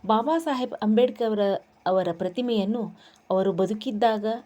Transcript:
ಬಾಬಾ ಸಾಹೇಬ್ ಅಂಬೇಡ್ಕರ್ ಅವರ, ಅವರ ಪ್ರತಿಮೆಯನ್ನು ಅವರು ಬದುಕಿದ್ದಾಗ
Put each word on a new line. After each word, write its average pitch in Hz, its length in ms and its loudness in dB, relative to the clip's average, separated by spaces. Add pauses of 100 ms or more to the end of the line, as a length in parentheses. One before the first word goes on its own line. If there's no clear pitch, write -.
ಬಾಬಾ 233 320 2
ಸಾಹೇಬ್ 262 440 -4
ಅಂಬೇಡ್ಕರ್ 220 460 2
ಅವರ, 214 120 0 (460)
ಅವರ 185 260 2
ಪ್ರತಿಮೆಯನ್ನು 220 720 -2 (480)
ಅವರು 190 220 2
ಬದುಕಿದ್ದಾಗ 214 760 0 (200)